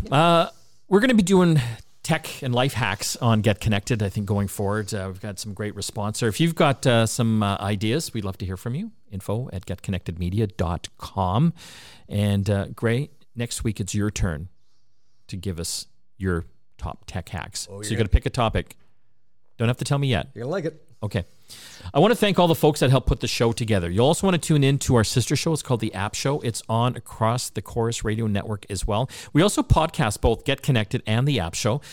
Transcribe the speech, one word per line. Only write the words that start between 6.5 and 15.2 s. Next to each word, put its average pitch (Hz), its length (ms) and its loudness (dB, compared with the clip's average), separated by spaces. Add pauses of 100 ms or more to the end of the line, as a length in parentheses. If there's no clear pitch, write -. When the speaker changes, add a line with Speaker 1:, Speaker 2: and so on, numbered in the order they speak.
Speaker 1:
got, 143 320 2
uh, 113 200 4
some, 110 360 0
uh, 98 180 0
ideas, 107 540 -2
we'd 107 100 -4
love 95 140 -6
to 98 80 -6
hear 92 100 -6
from 120 180 -8
you. 208 180 -8 (180)
Info 107 420 -6
at 95 140 -10
getconnectedmedia 90 920 -4
dot 87 320 -2 (100)
com. 98 540 0 (560)
And, 101 400 0
uh, 98 200 0
Gray, 117 420 -2 (260)
next 117 260 -8
week 110 160 -2
it's 101 160 -6
your 104 160 0
turn 85 380 -4 (800)